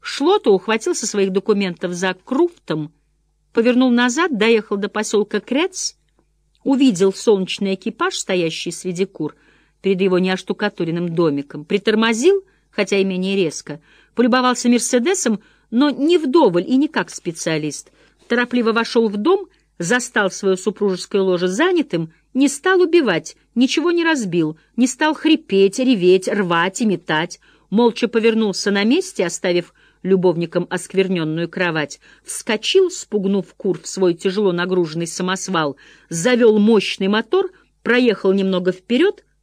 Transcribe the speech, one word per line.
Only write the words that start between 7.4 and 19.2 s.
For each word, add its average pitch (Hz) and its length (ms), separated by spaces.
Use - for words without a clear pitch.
экипаж, 339 400
стоящий 175 560
среди 185 340
кур 156 300
перед 190 200
его 185 180
неоштукатуренным 185 960
домиком, 147 520
притормозил, 226 760
хотя 202 300
и 196 40
менее 190 320
резко, 160 460
полюбовался 247 560
Мерседесом, 247 720
но 269 180
не 302 280
вдоволь 254 500
и 247 80
не 285 120
как 196 220
специалист, 156 840
торопливо 240 460
вошел 226 360
в 202 80
дом, 359 300